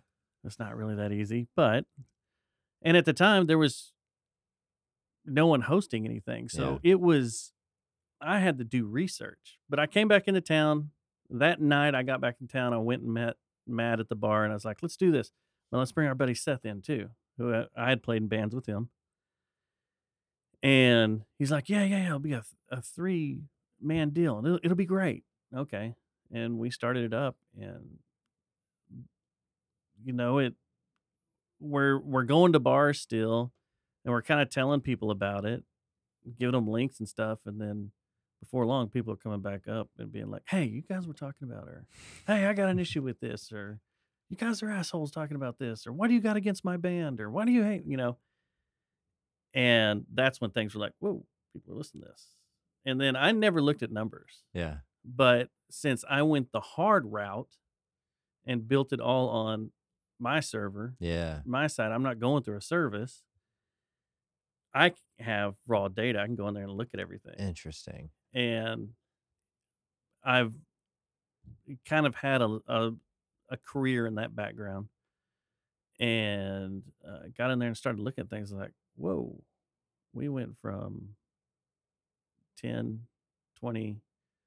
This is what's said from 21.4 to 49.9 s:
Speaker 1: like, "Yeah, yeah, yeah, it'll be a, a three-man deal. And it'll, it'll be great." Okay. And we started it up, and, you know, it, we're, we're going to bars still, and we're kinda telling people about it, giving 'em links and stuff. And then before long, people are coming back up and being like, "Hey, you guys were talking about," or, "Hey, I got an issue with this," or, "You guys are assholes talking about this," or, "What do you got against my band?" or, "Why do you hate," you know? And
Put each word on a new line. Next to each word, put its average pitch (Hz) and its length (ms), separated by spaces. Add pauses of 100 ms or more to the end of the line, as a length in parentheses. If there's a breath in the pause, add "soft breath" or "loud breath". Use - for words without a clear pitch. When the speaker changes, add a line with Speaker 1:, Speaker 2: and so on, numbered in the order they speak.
Speaker 1:
like, 147 180
"Yeah, 208 140
yeah, 196 160
yeah, 190 80
it'll 151 120
be 147 140
a, 113 100 (260)
a 127 120
three-man 156 1300
deal. 147 300
And 117 80
it'll, 175 160
it'll 170 120
be 185 100
great." 185 380 (320)
Okay. 117 400 (360)
And 117 260
we 117 140
started 123 320
it 113 100
up, 127 220 (240)
and, 98 400 (2000)
you 127 100
know, 123 260
it, 127 140 (1080)
we're, 139 400
we're 131 240
going 165 300
to 151 60
bars 139 400
still, 113 520 (540)
and 123 80
we're 120 80
kinda 147 240
telling 139 360
people 110 300
about 101 340
it, 117 180 (760)
giving 123 180
'em 117 120
links 120 320
and 110 100
stuff. 110 360
And 104 140
then 104 320 (480)
before 127 260
long, 120 240
people 110 240
are 101 40
coming 104 240
back 101 260
up 107 300
and 110 140
being 104 200
like, 98 160
"Hey, 185 180
you 113 160
guys 185 260
were 156 60
talking 143 380
about," 107 160
or, - 180 (420 loud breath)
"Hey, 202 180
I 202 80
got 196 160
an 185 100
issue 165 220
with 131 180
this," 117 320
or, 104 280 (500)
"You 185 80
guys 226 260
are 214 60
assholes 170 420
talking 151 240
about 131 240
this," 113 260
or, 113 60
"What 180 160
do 233 60
you 240 80
got 214 160
against 196 260
my 180 140
band?" 170 420
or, 107 100
"Why 180 160
do 247 60
you 240 120
hate," 208 220
you 139 120
know? 123 200 (1400)
And 113 600